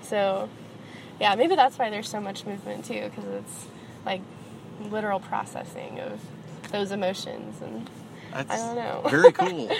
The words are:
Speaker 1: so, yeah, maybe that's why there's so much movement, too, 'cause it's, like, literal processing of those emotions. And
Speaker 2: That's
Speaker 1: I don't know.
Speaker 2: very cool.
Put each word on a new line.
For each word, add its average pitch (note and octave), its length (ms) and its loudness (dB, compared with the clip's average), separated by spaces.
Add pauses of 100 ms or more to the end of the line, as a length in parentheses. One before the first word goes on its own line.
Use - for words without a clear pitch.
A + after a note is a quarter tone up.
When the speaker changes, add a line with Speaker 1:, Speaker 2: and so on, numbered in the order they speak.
Speaker 1:
so, G3+ 440 2 (720)
yeah, G3+ 160 6
maybe E4 200 6
that's C4 240 8
why A#3 100 4
there's G#3 180 -2
so G#3 140 -4
much G3 240 -6
movement, G#2 400 -6
too, G#2+ 300 -4
'cause G#2 100 -8
it's, G2+ 400 -8 (400)
like, F#3+ 160 0 (680)
literal G#3 300 2
processing - 800 -4
of G#2+ 200 -6 (520)
those G3 200 0
emotions. F#3 680 -2
And - 280 -8 (420)
Speaker 2:
That's C3+ 200 -4
Speaker 1:
I G#3+ 60 2
don't A#3 180 -2
know. - 340 0
Speaker 2:
very D#3 240 10
cool. F#4 340 0 (120)